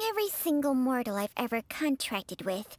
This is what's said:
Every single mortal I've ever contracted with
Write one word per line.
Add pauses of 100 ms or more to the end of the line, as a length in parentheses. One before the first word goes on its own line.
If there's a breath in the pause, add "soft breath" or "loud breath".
Every
single
mortal
I've
ever
contracted
with